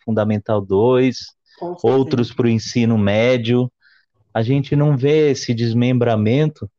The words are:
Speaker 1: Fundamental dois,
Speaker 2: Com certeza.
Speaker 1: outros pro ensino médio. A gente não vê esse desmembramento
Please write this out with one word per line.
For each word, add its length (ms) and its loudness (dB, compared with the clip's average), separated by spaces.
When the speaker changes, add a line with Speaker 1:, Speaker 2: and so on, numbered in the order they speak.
Speaker 1:
Fundamental 580 -2
dois, 720 0
Speaker 2:
Com 200 -10
certeza. 200 2
Speaker 1:
outros 360 -2
pro 160 0
ensino 480 0
médio. 760 0
A 100 -2
gente 320 -2
não 220 2
vê 340 2
esse 220 -4
desmembramento 1300 0